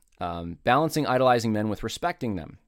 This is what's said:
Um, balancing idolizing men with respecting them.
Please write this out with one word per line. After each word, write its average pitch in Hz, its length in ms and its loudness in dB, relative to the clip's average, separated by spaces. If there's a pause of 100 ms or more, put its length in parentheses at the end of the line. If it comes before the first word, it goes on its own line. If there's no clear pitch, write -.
(220)
Um, 85 420 -8
balancing 151 420 2
idolizing 123 460 4
men 107 160 0
with 104 160 -4
respecting 117 520 -6
them. 76 220 -12 (100)